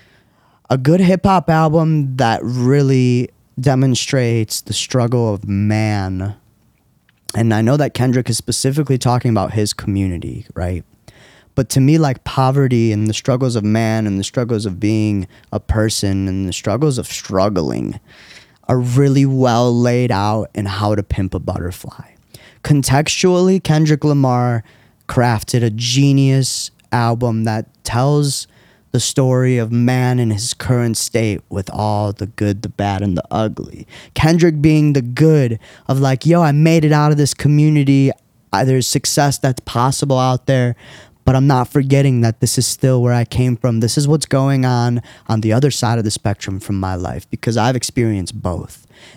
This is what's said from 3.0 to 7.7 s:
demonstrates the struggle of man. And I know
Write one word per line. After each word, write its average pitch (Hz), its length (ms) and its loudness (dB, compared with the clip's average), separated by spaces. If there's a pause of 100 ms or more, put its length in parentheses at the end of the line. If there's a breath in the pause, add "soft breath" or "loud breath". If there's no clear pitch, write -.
demonstrates 123 1040 0
the - 100 -8
struggle 117 600 0
of 101 120 -8
man. 101 880 -2 (960)
And 113 180 2
I 107 80 0
know 117 160 2